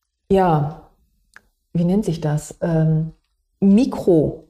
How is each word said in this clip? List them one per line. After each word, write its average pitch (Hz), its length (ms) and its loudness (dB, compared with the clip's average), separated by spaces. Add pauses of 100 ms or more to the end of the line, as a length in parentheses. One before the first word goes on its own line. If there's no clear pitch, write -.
(320)
ja, 160 520 0 (880)
wie 170 100 0
nennt 190 220 0
sich 165 160 -6
das? 151 400 -6
Ähm, 160 500 0 (480)
Mikroküche. 196 920 2